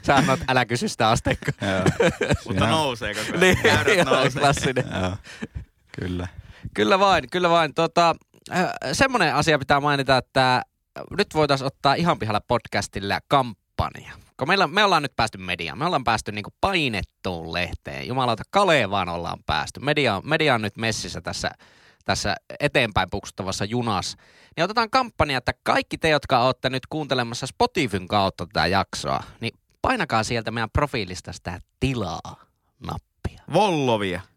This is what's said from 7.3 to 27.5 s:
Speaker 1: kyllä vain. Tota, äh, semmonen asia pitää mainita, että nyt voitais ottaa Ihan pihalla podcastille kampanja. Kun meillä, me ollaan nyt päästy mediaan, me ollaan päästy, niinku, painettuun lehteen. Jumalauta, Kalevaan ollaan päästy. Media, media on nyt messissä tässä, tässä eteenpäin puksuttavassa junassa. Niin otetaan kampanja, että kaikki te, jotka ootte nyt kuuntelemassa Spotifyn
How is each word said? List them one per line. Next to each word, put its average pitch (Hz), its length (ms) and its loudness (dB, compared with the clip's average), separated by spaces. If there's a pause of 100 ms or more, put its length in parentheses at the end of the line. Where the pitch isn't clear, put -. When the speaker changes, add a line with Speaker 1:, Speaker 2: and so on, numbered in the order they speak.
Speaker 1:
kyllä 180 200 2
vain. 165 240 2
Tota, 165 400 4 (380)
äh, 175 140 0 (260)
semmonen 202 420 2
asia 151 240 2
pitää 139 220 2
mainita, 139 360 2
että 127 460 2 (540)
nyt 202 180 -2
voitais 143 280 2
ottaa 135 320 2
Ihan 165 240 2
pihalla 107 220 -2
podcastille 101 760 -2 (100)
kampanja. 95 840 -2 (240)
Kun 131 120 -4
meillä, 190 180 4
me 196 180 2
ollaan 175 180 4
nyt - 140 -6
päästy 110 220 -2
mediaan, 87 400 -6
me 151 80 -2
ollaan 151 180 -2
päästy, 110 280 0
niinku, 104 180 -10 (100)
painettuun 101 920 -2
lehteen. 85 560 -6
Jumalauta, 123 420 0
Kalevaan 110 580 2
ollaan 87 380 -6
päästy. 76 340 -4
Media, 131 440 0
media 151 300 0
on 110 80 0
nyt 104 140 -4
messissä 104 440 -4
tässä, - 300 -6 (540)
tässä 101 320 -2 (240)
eteenpäin 110 500 0
puksuttavassa 98 540 -6
junassa. 113 540 -4 (380)
Niin 160 80 0
otetaan 220 260 -2
kampanja, 160 480 0
että - 140 -2 (100)
kaikki 135 360 -2
te, 165 100 0
jotka 143 300 2
ootte 127 320 0
nyt 131 160 -6
kuuntelemassa 127 600 -4
Spotifyn 101 640 -2